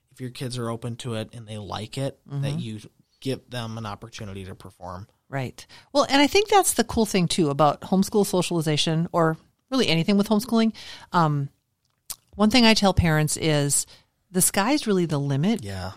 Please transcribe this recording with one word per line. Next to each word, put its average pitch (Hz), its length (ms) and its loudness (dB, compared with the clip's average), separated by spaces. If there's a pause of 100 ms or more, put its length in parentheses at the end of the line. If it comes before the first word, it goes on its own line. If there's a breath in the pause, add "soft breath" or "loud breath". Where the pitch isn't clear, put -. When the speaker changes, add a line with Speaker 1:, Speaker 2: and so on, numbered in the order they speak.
(120)
Speaker 1:
if - 100 -18
your 123 100 -10
kids 123 260 -10
are 117 120 -4
open 117 280 -8
to 123 180 -8
it 110 180 -6
and 117 140 -16
they 107 120 -10
like 95 380 -10
it, 135 280 -6
that - 80 -16 (200)
Speaker 2:
Mm-hmm. 160 60 -6
Speaker 1:
you 110 200 -8 (400)
give 131 300 -8
them 113 300 -8
an 113 60 -8
opportunity 101 600 -12
to 95 100 -14
perform. 90 520 -14 (200)
Speaker 2:
Right. - 380 -8 (260 loud breath)
Well, 277 160 2
and 277 140 4
I 285 60 4
think 403 220 0
that's 392 240 4
the 240 100 0
cool 226 240 0
thing, 180 200 2
too, 160 220 2
about 143 320 4
homeschool 190 440 2
socialization 165 840 0
or 160 260 2 (340)
really 262 180 0
anything 165 280 2
with 202 120 2
homeschooling. 226 420 2 (400 loud breath)
Um, 147 380 2 (880)
one 214 160 4
thing 254 140 6
I 220 100 8
tell 196 180 4
parents 156 420 2
is 143 500 0 (460 soft breath)
the 180 100 0
sky's 226 460 0
really 185 200 2
the 147 120 -2
limit. 143 440 0
Speaker 1:
Yeah. 95 340 -8